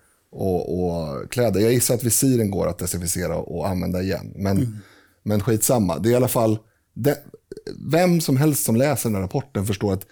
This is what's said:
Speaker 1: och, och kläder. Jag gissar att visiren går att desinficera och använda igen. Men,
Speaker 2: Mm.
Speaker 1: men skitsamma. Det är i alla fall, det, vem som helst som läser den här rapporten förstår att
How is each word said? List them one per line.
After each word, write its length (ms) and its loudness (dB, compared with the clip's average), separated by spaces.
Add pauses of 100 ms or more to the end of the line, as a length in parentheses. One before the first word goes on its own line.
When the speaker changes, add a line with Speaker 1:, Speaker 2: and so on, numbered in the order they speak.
(320)
Speaker 1:
och, 520 -2
och 480 -6
kläder. 300 0
Jag 120 4
gissar 220 2
att 80 -4
visiren 480 2
går 160 -2
att 100 -4
desinficera 600 -4
och 300 -6
använda 340 -2
igen. 340 -6
Men, 220 0
Speaker 2:
Mm. 200 -2 (460)
Speaker 1:
men 180 0
skitsamma. 580 2
Det 100 2
är 20 4
i 40 4
alla 120 4
fall, 320 2 (340)
det, 240 0 (760)
vem 300 4
som 160 2
helst 280 2
som 100 2
läser 340 2
den 60 0
här 60 -2
rapporten 440 -4
förstår 280 0
att 180 -4